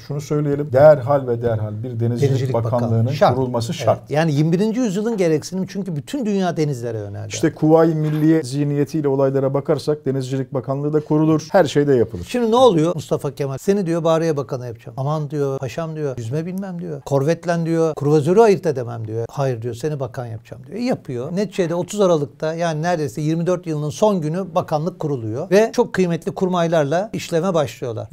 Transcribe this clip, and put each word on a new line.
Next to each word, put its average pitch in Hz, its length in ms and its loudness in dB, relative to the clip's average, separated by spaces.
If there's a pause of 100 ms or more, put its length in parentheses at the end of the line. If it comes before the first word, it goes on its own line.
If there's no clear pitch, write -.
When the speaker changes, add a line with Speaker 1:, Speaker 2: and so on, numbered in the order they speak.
Speaker 1:
şunu 143 140 -6
söyleyelim. 147 520 -2
Derhal 139 540 6
ve 120 140 0
derhal 107 420 -2
bir 123 160 -6
Denizcilik 120 300 2
Speaker 2:
Denizcilik 131 240 0
Bakanlığı. 117 320 0
Speaker 1:
Bakanlığı'nın 113 260 2
Speaker 2:
Şart. 151 240 4
Speaker 1:
kurulması 123 360 -2
Speaker 2:
Evet. 160 100 -6
Speaker 1:
şart. 127 280 0
Speaker 2:
Yani 151 240 0
yirmi 156 180 2
birinci 208 280 0
yüzyılın 220 380 -2
gereksinimi, 175 520 0
çünkü 190 260 -6
bütün 247 300 -6
dünya 190 320 -2
denizlere 120 400 -4
yöneldi. 104 300 -10
Speaker 1:
İşte 156 260 -2
Kuvayi 165 420 4
Milliye 156 480 2
zihniyetiyle 143 640 -2
olaylara 135 460 2
bakarsak 151 520 -2
denizcilik 131 480 -4
bakanlığı 139 400 -4
da 156 60 2
kurulur. 156 520 2
Her 185 140 6
şey 143 220 2
de 143 80 6
yapılır. 104 340 0
Speaker 2:
Şimdi 240 220 0
ne 226 40 4
oluyor 180 400 4
Mustafa 151 360 -4
Kemal? 135 260 -6
"Seni," 196 280 0
diyor, 165 180 -2
"Bahriye 160 340 2
Bakanı 127 300 -6
yapacağım." 117 300 -14
"Aman," 147 320 -4
diyor, 139 300 -2
"paşam," 160 360 -6
diyor, 143 220 -6
"yüzme 123 280 -4
bilmem," 185 340 -8
diyor. 160 220 -10
"Korvetle," 165 640 0
diyor, 160 300 2
"kruvazörü 156 460 4
ayırt 202 240 6
edemem," 120 420 -4
diyor. 113 240 -4
"Hayır," 131 300 -2
diyor, 117 140 -6
"seni 151 240 -6
bakan 127 260 -8
yapacağım," 113 420 -14
diyor. 185 120 -10
E, 240 40 -4
yapıyor. 156 520 -4
Neticede 185 400 -2
otuz 180 260 -2
Aralık'ta, 160 520 0
yani 165 280 -2
neredeyse 160 400 -2
yirmi 160 260 -2
dört 180 200 -2
yılının 151 220 -4
son 202 320 0
günü 165 340 -4
bakanlık 170 440 -2
kuruluyor. 139 520 -4
Ve 220 220 6
çok 226 200 0
kıymetli 170 380 0
kurmaylarla 170 840 0
işleme 170 400 -2
başlıyorlar. 120 600 -2